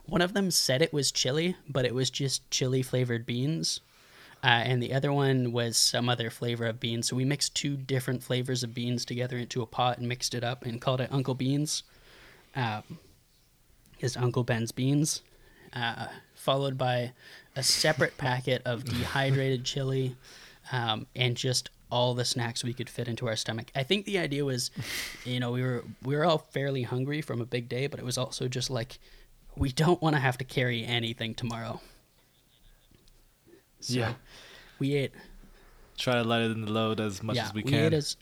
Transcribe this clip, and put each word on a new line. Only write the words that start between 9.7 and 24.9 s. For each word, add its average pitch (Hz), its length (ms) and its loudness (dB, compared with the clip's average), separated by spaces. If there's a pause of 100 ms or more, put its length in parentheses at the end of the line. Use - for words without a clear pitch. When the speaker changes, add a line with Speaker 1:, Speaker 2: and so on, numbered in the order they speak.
Speaker 1:
and 120 100 -4
mixed - 260 -2
it 120 100 -4
up 123 200 -4
and 117 160 -6
called 131 200 0
it 120 120 -2
Uncle 127 220 0
Beans. 139 480 0 (720)
Um, 117 460 -4 (1000)
is - 180 -4
Uncle 123 280 2
Ben's 117 260 0
beans. 143 520 2 (500)
Uh, 117 340 -4 (300)
followed 139 420 0
by 123 340 0 (440)
a 135 80 -2
separate - 540 2
packet 127 460 0
of 123 200 -2
Speaker 2:
<laughs> 123 120 -2
Speaker 1:
dehydrated 135 680 2
chili, 135 500 0 (560)
um, 117 360 0 (100)
and 120 200 2
just - 340 -2 (180)
all 123 260 2
the 123 100 0
snacks 120 400 -2
we 120 80 -2
could 117 160 -8
fit 120 180 -6
into 117 220 -4
our 110 80 -2
stomach. 117 380 -4
I 139 80 0
think 202 240 2
the 196 120 0
idea 143 280 -2
was, 127 240 -2 (560)